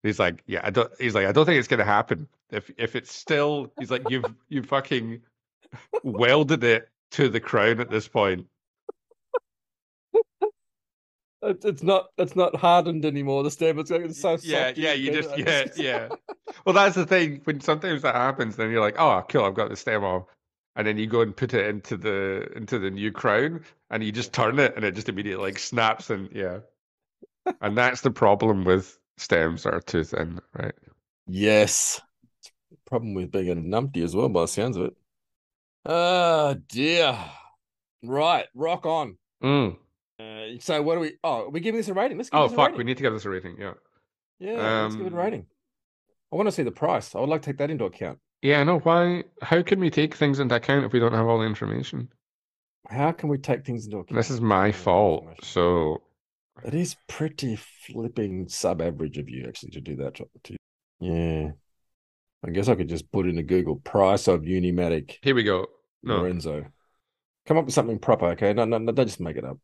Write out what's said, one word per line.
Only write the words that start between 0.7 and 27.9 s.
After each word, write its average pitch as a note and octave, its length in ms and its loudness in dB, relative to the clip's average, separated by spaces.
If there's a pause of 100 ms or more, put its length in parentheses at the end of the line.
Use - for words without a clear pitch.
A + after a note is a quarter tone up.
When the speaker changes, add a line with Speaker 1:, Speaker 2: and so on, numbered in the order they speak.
Speaker 1:
he's A#2 160 -2
like, G2 100 4
"I G2 60 2
don't D3+ 140 6
think D#3+ 140 4
it's A#2 100 -2
gonna G#2 160 2
happen. G#2+ 420 0 (240)
If, G#2 260 -8
if A#2 180 -4
it's - 200 -8
still," D3 640 -2
he's A#2+ 100 -10
like, C3 200 -4
"You've, B2+ 160 -2 (140)
<laughs> - 100 -20
you C#3 140 -4
fucking A#2 580 -4 (800)
welded B2+ 600 4
it A2+ 260 4 (220)
to C#3 180 4
the A2 100 0
crown A2+ 400 4
at A#2+ 100 -4
this G#2+ 180 -2
point." F#2+ 400 0 (3000)
Speaker 2:
It, G3 240 -4
it's D#3+ 180 -2
not, F#3+ 240 4 (100)
it's - 200 0
not F3 180 4
hardened E3+ 500 4
anymore, C#3 380 0
the D3 80 -2
stem. D#3+ 280 0
It's, D3+ 120 -6
it's E3 300 -4
so F#3 140 2
Speaker 1:
Y-, E3 80 -8
yeah, C#3+ 240 0
Speaker 2:
soft, B2+ 100 -4
Speaker 1:
yeah, D#3 160 0
Speaker 2:
you C3+ 120 -2
Speaker 1:
you D3 60 0
Speaker 2:
can D3+ 120 0
Speaker 1:
just, C#3+ 120 -8
Speaker 2:
do D3 80 -4
it. C#3+ 340 0
Speaker 1:
yeah, A#2+ 320 -4
yeah. - 0 - (560)
Well, F#3 80 4
that's G3 220 6
the F3 100 0
thing. D#3 380 2
When D3 160 -4
sometimes D#3 440 -2
that B2 120 0
happens, B2 400 -2
then A2+ 160 -2
you're A2+ 100 2
like, G#2 180 2
"Oh, F#2+ 280 4
cool, C3 180 2
I've F#2+ 80 0
got G#2 160 -2
the G2+ 60 -8
stem G#2+ 280 -2
off." F#2 200 -2 (520)
And G#2+ 120 -2
then G#2+ 100 0
you A2 80 -2
go A#2 160 2
and G#2 140 0
put B2+ 180 -4
it G#2 140 2
into G#2 300 -6
the, G2 580 -4
into A2 240 -6
the G2 100 -4
new G2+ 220 -4
crown, C3+ 520 0 (260)
and A2 140 -4
you G#2+ 80 -4
just A2+ 220 -8
turn A#2+ 260 2
it, C3 160 4
and A2 80 -4
it F#2+ 120 -2
just G#2 120 -8
immediately, G2+ 440 -6
like, G2 80 -12
snaps, A2 500 0
and, F#2+ 220 -6
yeah. F#2 280 -6 (1000)
And G#2 160 0
that's B2 240 2